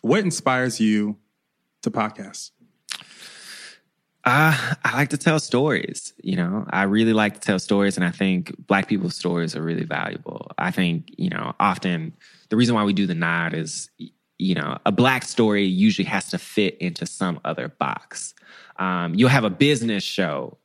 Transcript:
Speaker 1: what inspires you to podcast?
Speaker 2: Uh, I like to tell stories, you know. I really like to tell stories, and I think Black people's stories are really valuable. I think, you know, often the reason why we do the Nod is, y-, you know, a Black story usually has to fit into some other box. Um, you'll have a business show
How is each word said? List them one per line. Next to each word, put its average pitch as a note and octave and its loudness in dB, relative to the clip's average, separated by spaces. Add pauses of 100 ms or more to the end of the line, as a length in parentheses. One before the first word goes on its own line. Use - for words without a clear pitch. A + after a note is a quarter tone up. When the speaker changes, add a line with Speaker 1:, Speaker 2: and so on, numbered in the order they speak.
Speaker 1:
what A#2 4
inspires B2+ 0
you G#2 2 (640)
to A#2 0
podcast? G#2+ -6 (1700)
Speaker 2:
Uh, D3 4 (280)
I - 0
like C#3 2
to D#3 -4
tell D#3 2
stories, - -2 (100)
you F#2 -2
know. F2+ -2
I F#2+ 2
really A2 4
like G#2+ 2
to - -20
tell F#2+ 0
stories, G2+ 2
and F2+ 0
I F2 -2
think F#2 -2 (140)
Black F#2+ 2
people's F#2 -2
stories E2+ -2
are D#2+ -6
really E3+ -2
valuable. - -8
I - -2
think, F3 -2
you - -2
know, - -4
often F2 -2 (360)
the G#2+ 0
reason A#2+ 4
why G#2 2
we G2+ 4
do G2 2
the F2 -2
Nod E2+ 0
is, D#2 -6
y-, - -16 (280)
you F#2 0
know, D2+ -4
a G#2 2
Black B2+ 4
story A2 2
usually G2 4
has F2+ -4
to - -4
fit - -2
into F2 -6
some E2+ -4
other D2 -4
box. - -8 (440)
Um, F2 -2
you'll B2 6
have C3 4
a G2+ 2
business A2+ 2
show D2+ -4